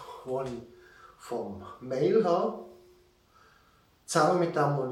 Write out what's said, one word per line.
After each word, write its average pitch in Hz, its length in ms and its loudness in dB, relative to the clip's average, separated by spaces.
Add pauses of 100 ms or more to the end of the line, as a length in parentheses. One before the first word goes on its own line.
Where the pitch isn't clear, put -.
(240)
den 127 220 -4
ich 120 160 -8 (540)
vom 104 460 -8 (180)
Mail 175 440 2
habe, 190 400 0 (1400)
zusammen 175 360 4
mit 165 160 0
dem, 143 220 2
den 127 140 -4